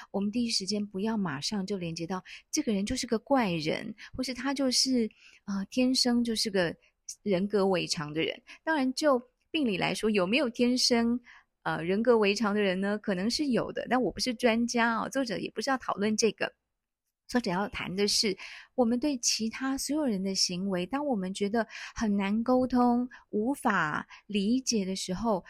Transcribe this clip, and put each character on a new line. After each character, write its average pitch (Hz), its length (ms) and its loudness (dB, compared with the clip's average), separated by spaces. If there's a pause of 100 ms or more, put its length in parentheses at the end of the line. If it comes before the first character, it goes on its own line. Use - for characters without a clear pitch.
我 202 100 -2
们 208 120 0
第 240 120 0
一 233 60 -2
时 208 160 -2
间 208 180 -2
不 202 180 -6
要 220 140 0
马 170 240 -2
上 196 240 -4
就 196 140 -4
连 170 160 -6
接 165 140 -6
到 185 160 -6 (260)
这 302 140 -2
个 226 100 -2
人 196 120 0
就 262 100 -4
是 254 100 -4
个 226 140 0
怪 240 320 2
人， 160 420 -2 (200)
或 262 100 -6
是 254 100 -4
他 254 200 -4
就 269 180 2
是， 240 360 2 (360)
呃， 196 260 -4
天 254 240 2
生 240 300 2
就 233 100 -2
是 220 160 -2
个 180 260 2 (460)
人 196 260 2
格 202 200 2
违 175 180 2
常 151 260 -4
的 156 120 0
人。 - 180 -4 (220)
当 320 120 0
然 262 180 2
就 277 280 4 (300)
病 302 160 0
理 190 100 0
来 165 160 0
说， - 160 0
有 202 160 2
没 208 120 2
有 277 120 2
天 247 260 2
生， 240 440 2 (420)
呃， 160 220 -2
人 190 180 2
格 233 160 6
违 202 160 4
常 208 220 0
的 208 60 2
人 190 200 2
呢？ 202 160 0
可 208 160 -4
能 185 160 0
是 294 180 -2
有 220 240 0
的， - 160 -6
但 254 140 2
我 202 100 0
不 - 80 -12
是 254 140 -2
专 233 320 2
家 233 320 0
哦， 190 120 -2
作 269 140 0
者 220 140 -4
也 - 140 -6
不 - 100 -6
是 247 80 -4
要 269 80 0
讨 - 180 -6
论 214 220 0
这 214 140 4
个。 - 240 -6 (720)
作 247 140 0
者 220 80 -4
要 180 180 -2
谈 - 280 -8
的 202 120 2
是， 202 300 0 (380)
我 254 100 4
们 240 140 2
对 294 180 0
其 - 320 -2
他 269 260 -4
所 277 200 -4
有 302 100 0
人 202 160 0
的 196 140 -2
行 185 340 -2
为， 180 160 0
当 269 180 -4
我 277 120 0
们 185 180 -4
觉 202 160 -2
得 220 180 0 (280)
很 214 200 0
难 202 280 0
沟 254 240 2
通、 247 420 4 (220)
无 214 200 0
法 185 560 0 (200)
理 208 340 0
解 220 240 0
的 190 100 -2
时 - 160 -6
候， 196 380 0